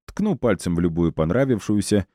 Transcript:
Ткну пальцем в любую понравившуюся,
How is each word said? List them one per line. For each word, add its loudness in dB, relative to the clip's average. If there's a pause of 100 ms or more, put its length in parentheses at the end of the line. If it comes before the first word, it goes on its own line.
Ткну -2
пальцем -2
в 0
любую 0
понравившуюся, 0